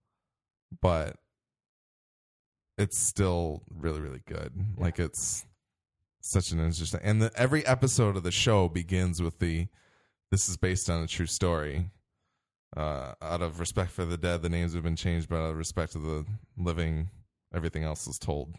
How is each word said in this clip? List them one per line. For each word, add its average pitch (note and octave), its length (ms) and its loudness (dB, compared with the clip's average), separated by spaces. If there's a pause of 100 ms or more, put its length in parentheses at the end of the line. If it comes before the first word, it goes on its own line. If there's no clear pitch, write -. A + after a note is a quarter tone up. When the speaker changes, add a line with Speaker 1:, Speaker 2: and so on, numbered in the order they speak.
(800)
Speaker 1:
but E2 340 2 (1600)
it's G2+ 200 0
still F2 720 0
really, D#2 320 -4
really C2+ 240 -10
good. - 260 -8 (260)
Speaker 2:
Yeah. - 60 -2
Speaker 1:
Like, F2 160 2
it's - 460 -4 (760)
such - 300 0
an E2+ 80 0
interesting, E2 440 0
and G#2+ 180 4
the, A2+ 140 2
every C3 300 4
episode B2 520 4
of F2+ 60 -2
the F2 80 -2
show G2 380 6
begins F2+ 520 2
with E2 180 -2
the, E2+ 280 0 (640)
"This G2 180 4
is F#2 80 -4
based F#2 320 0
on E2 140 0
a D#2+ 40 -4
true - 200 -2
story. E2 640 0 (840)
Uh, C#2+ 460 -4
out E2 200 -2
of E2+ 180 -2
respect E2+ 320 0
for F#2 140 -4
the E2+ 120 -2
dead, E2+ 240 0
the E2+ 80 0
names E2+ 240 0
have E2+ 100 -2
been E2 120 0
changed, E2+ 340 0
but E2+ 60 -2
out D#2+ 160 0
of D#2 60 -4
respect D#2+ 340 -2
to D#2+ 80 -8
the D#2 260 -2 (320)
living, E2 520 0 (440)
everything D#2+ 300 -2
else D#2 240 -4
is C2+ 100 -6
told." D2 420 -6